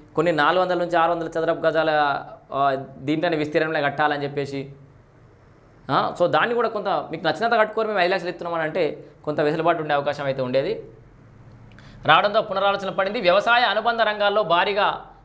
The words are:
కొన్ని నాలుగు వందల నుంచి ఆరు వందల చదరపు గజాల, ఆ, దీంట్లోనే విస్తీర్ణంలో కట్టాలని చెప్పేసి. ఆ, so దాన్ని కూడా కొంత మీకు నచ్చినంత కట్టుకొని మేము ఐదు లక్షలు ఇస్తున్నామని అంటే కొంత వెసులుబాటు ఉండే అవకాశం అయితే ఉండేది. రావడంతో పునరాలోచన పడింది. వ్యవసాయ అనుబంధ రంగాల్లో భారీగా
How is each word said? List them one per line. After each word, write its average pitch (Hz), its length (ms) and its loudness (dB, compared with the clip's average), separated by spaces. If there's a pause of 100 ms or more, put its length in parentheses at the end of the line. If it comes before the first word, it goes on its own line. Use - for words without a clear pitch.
(140)
కొన్ని 170 180 2
నాలుగు 160 300 4
వందల 180 160 0
నుంచి 175 180 0
ఆరు 165 140 4
వందల 165 160 -2
చదరపు 160 340 -2
గజాల, 151 600 2 (300)
ఆ, 135 320 0 (140)
దీంట్లోనే 156 380 0
విస్తీర్ణంలో 156 460 0
కట్టాలని 143 420 0
చెప్పేసి. 139 480 -6 (1200)
ఆ, 180 300 -2
so 175 60 4
దాన్ని 165 280 2
కూడా 226 140 0
కొంత 208 200 -6
మీకు 160 360 -4
నచ్చినంత 220 340 0
కట్టుకొని 214 300 0
మేము 208 120 0
ఐదు 180 120 2
లక్షలు 180 180 -2
ఇస్తున్నామని 170 320 -4
అంటే 156 420 -2 (200)
కొంత 151 160 -2
వెసులుబాటు 160 420 2
ఉండే 151 120 0
అవకాశం 143 300 -2
అయితే 135 180 -2
ఉండేది. 135 400 -2 (1200)
రావడంతో 190 380 4
పునరాలోచన 190 480 -2
పడింది. 196 300 -4
వ్యవసాయ 208 420 4
అనుబంధ 226 380 0
రంగాల్లో 208 420 0
భారీగా 185 640 0 (180)